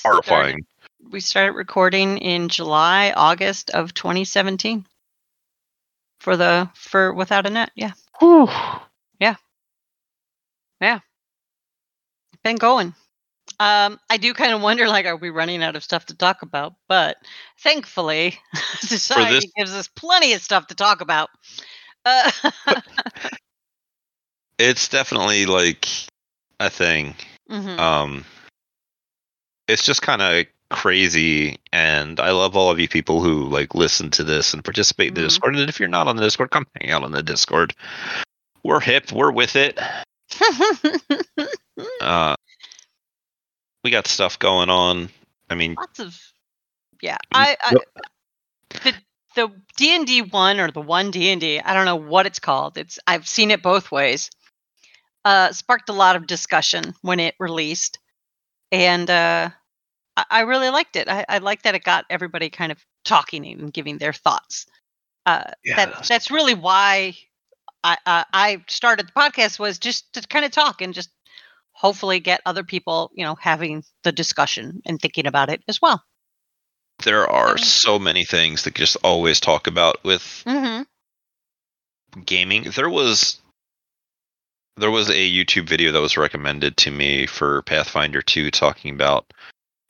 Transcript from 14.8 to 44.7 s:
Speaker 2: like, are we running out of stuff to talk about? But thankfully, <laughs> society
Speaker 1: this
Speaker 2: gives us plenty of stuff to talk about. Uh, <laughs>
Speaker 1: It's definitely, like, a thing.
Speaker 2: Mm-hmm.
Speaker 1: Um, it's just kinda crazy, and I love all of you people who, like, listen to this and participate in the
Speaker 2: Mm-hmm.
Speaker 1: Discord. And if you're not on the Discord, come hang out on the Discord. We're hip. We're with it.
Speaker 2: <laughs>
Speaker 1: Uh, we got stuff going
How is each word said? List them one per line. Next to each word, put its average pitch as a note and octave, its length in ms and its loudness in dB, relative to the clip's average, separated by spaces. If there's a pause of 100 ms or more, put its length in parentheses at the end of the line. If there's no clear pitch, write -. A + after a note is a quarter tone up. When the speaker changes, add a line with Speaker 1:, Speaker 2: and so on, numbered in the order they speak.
Speaker 2:
like, G3 180 2
are E3+ 100 -2
we E3+ 140 -8
running E3 320 -4
out D#3+ 120 -2
of D#3 80 -12
stuff - 240 -6
to D#3+ 80 -20
talk F#3 280 0
about? D3 320 -8 (120)
But E3+ 300 2 (440)
thankfully, F3 800 -2 (140)
<laughs> - 280 -8
society A3+ 560 2
Speaker 1:
this G3+ 200 0
Speaker 2:
gives F#3+ 180 -6
us G3 140 -10
plenty E4 460 2
of F#3 80 -4
stuff F#3 260 0
to F#3 60 -16
talk G3+ 260 2
about. D#3 300 -2 (720)
Uh, B3+ 260 4 (360)
<laughs> C4 140 2 (1800)
Speaker 1:
It's B2 300 2
definitely, G#2 580 0
like, F2+ 400 2 (720)
a G#2 100 -2
thing. D#2+ 440 -2 (360)
Speaker 2:
Mm-hmm. G3+ 280 -8
Speaker 1:
Um, D2 460 0 (1400)
it's A2 160 2
just - 180 0
kinda F#2+ 440 2 (240)
crazy, D#2+ 880 2 (140)
and D#2+ 460 0
I F2+ 120 2
love F#2+ 260 2
all F#2 140 4
of E2+ 100 2
you D#2+ 80 0
people D#2+ 340 0
who, D#2 260 2
like, C#2+ 260 -2
listen E2 380 0
to D#2 120 0
this D2+ 300 0
and D2+ 100 -10
participate G2+ 440 0
in - 60 -10
the E2+ 60 -4
Speaker 2:
Mm-hmm. D#2+ 80 0
Speaker 1:
Discord. C3 280 0
And C#3+ 120 -2
if D3+ 100 -8
you're F#2+ 100 -2
not F2 200 0
on A#2 80 0
the A2 60 -2
Discord, B2+ 280 0
come C#3+ 160 -2 (140)
hang - 100 -6
out D#2 140 0
on C#2+ 80 -8
the D2 100 -4
Discord. D#2 520 0 (880)
We're D3+ 180 0
hip. C3+ 320 0
We're C3+ 200 2
with A#2+ 240 0
it. C#3 220 0 (520)
Speaker 2:
<laughs> E4+ 800 0 (920)
Speaker 1:
Uh, D#2+ 340 0 (1500)
we A#2+ 60 -2
got A2+ 160 0
stuff - 320 -2
going F#2 320 2